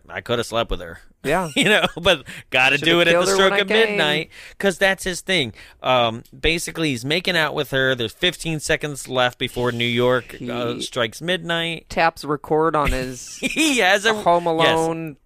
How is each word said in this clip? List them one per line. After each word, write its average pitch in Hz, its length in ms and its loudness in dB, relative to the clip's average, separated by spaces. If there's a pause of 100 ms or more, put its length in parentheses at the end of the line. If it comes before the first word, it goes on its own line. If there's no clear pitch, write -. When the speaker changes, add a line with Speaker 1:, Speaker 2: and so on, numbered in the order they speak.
Speaker 1:
I 90 140 -10
coulda 117 220 -2
slept 110 260 -4
with 90 120 -4
her." 85 180 -14 (240)
Speaker 2:
Yeah. 160 280 0
Speaker 1:
<laughs> - 40 -4
You 262 100 4
know, 180 200 4 (160)
but 170 220 2 (260)
gotta 131 280 4
Speaker 2:
Shoulda 147 140 -2
Speaker 1:
do 170 100 6
it 170 60 4
at 170 120 6
the 185 60 2
Speaker 2:
killed - 40 0
her 196 40 4
when 190 40 2
Speaker 1:
stroke 190 160 6
Speaker 2:
I 196 60 0
Speaker 1:
of 202 80 2
Speaker 2:
came. 220 220 4
Speaker 1:
midnight, 160 400 0 (300)
'cause 196 180 2
that's 190 280 0
his 180 160 -4
thing. 151 320 0 (280)
Um, 120 420 2 (140)
basically, 160 520 -2
he's 117 160 -4
making 175 320 -2
out 151 180 0
with 151 160 -4
her. 131 240 2
There's 117 180 -4
fifteen 165 460 -4
seconds 151 480 -4
left 127 320 0
before 123 320 -2
New 120 140 -2
York, 120 480 0
Speaker 2:
He 123 180 -10
Speaker 1:
uh, 120 300 -6
strikes 117 400 -4
midnight. 165 680 -6
Speaker 2:
taps 165 340 0
record 156 520 0
on 143 160 0
his 127 460 -6
Speaker 1:
<laughs> - 40 -16
He 285 380 0
has 196 260 2
a 226 80 4
Speaker 2:
Home 175 320 2
Speaker 1:
yes. 170 80 0
Speaker 2:
Alone 160 720 0